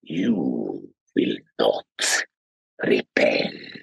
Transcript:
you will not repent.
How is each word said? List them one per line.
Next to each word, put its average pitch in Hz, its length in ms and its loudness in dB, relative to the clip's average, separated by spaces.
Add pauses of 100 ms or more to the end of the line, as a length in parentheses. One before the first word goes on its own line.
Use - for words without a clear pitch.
you 98 320 -2 (800)
will - 220 2 (220)
not - 640 0 (600)
repent. - 720 2 (280)